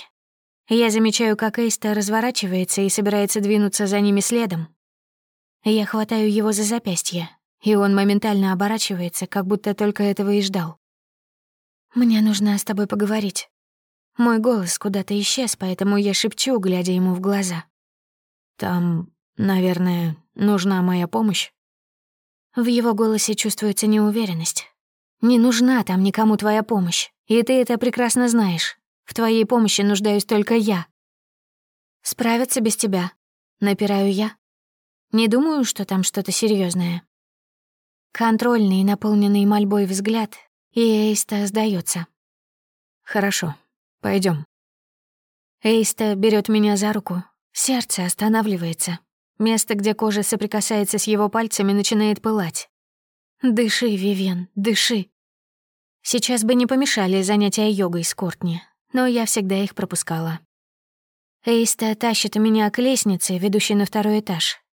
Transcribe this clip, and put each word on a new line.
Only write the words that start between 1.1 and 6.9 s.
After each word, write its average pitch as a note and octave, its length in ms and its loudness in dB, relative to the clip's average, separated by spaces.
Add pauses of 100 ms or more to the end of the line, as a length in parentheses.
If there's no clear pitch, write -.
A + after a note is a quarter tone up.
как G#3+ 220 -4
Эйста G#3+ 380 -2
разворачивается G#3 880 -2
и G3 80 2
собирается G#3 520 0
двинуться G3+ 460 0
за G3+ 120 0
ними G3+ 200 2
следом. G3 480 -2 (960)
Я G#3+ 220 2
хватаю G#3+ 460 0
его G#3+ 200 0
за G#3 120 -2
запястье, F#3+ 680 -4 (320)